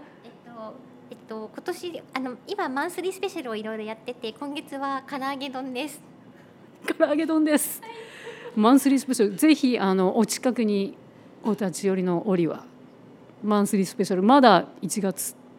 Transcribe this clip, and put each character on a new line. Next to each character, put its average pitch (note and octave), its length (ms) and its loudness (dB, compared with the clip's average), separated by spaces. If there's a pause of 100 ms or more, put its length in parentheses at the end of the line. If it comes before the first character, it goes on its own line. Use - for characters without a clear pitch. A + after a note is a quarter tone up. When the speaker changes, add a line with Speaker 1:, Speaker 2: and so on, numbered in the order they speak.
Speaker 1:
<laughs> - 180 -20
え A3+ 60 -20
っ - 20 -20 (240)
と、 A3 200 -14 (380)
え - 20 -18
っ - 20 -18 (100)
と、 A3 240 -12
今 - 120 -14
年、 F4 400 -8 (100)
あ C4+ 80 -6
の、 B3+ 160 -8 (100)
今 F#4 220 -4
マ C4+ 160 -2
ン F4+ 60 -4
ス F4+ 100 -10
リ F4 80 -4
ー F#4+ 40 -4
ス - 80 -14
ペ G4 100 -4
シ E4+ 80 -12
ャ D#4 40 -8
ル B3 100 -8
を G#3+ 40 -6
い G#3+ 60 -6
ろ A3 120 -8
い A3 40 -8
ろ G#3+ 60 -8
や A3 100 -10
っ - 20 -14
て A#3 160 -12
て、 A3 220 -10
今 C#4+ 180 -10
月 D4 240 -10
は C4+ 320 -6
唐 C#4+ 80 -8
揚 C4+ 220 -6
げ C#4 100 -8
丼 C4 240 -10
で C4 160 -6
す。 - 140 -18 (960)
Speaker 2:
唐 D#4+ 80 4
揚 C#4 100 2
げ D#4+ 80 0
丼 D#4 180 2
で D4+ 140 4
す。 - 240 -4
Speaker 1:
は A4+ 80 -16
い。 - 20 -12 (680)
Speaker 2:
マ A3 160 6
ン C#4 80 8
ス - 100 2
リ C#4 60 4
ー - 20 2
ス - 80 -8
ペ C4 80 -4
シ - 80 2
ャ G#3 80 2
ル、 G3 60 -8
ぜ D#4 180 6
ひ、 B3 240 2
あ F#3+ 160 2
の、 F#3+ 220 2
お A3 100 4
近 - 260 -2
く A#3 120 -2
に G3+ 320 0 (480)
お A3+ 60 0
立 G3 200 -2
ち - 160 -4
寄 F#3+ 100 2
り F#3 60 0
の F3+ 260 0
折 F3 180 2
は、 - 180 -6 (800)
マ G#3 200 2
ン G3+ 40 2
ス G#3 100 0
リ F#3+ 80 2
ー - 20 -4
ス - 80 -10
ペ G3+ 100 -2
シ - 80 -4
ャ F#3 40 0
ル、 F#3 60 0
ま B3+ 180 8
だ G#3 280 8 (140)
一 G3 180 -4
月 - 360 -6 (220)